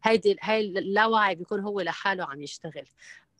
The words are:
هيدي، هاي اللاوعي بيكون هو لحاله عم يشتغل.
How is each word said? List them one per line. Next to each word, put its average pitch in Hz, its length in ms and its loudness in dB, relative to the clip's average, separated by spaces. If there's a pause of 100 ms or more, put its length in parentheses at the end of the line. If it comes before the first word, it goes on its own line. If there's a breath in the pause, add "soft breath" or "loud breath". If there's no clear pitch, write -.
هيدي، 214 380 4
هاي 220 200 0
اللاوعي 202 720 2
بيكون 180 240 -6
هو 202 220 -4
لحاله 185 420 -2
عم 143 180 -10
يشتغل. 147 440 -12 (540 loud breath)